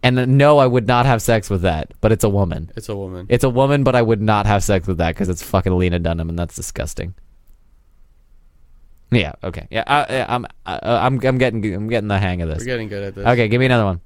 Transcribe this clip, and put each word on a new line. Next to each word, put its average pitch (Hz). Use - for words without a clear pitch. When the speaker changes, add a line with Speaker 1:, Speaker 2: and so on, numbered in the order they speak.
Speaker 1:
And, 127
uh, 127
no, 139
I 135
would 120
not 123
have 120
sex 113
with 95
that, 82
but 110
it's 110
a 107
woman. 92
Speaker 2:
It's -
a 104
woman. 92
Speaker 1:
It's 120
a 131
woman, 135
but 131
I 123
would 110
not 104
have 104
sex 95
with 92
that 82
'cause 92
it's 87
fucking 92
Lena 90
Dunham, 82
and 85
that's 87
disgusting. -
Yeah. 90
Okay. -
Yeah. 110
Uh, 143
yeah, 127
I'm, 123
uh, 90
I'm, 120
I'm 131
getting, 117
I'm 104
getting 110
the 101
hang 90
of 82
this. 78
Speaker 2:
We're 110
getting 117
good 101
at 98
this. 98
Speaker 1:
Okay. 120
Give 120
me 131
another 120
one. 90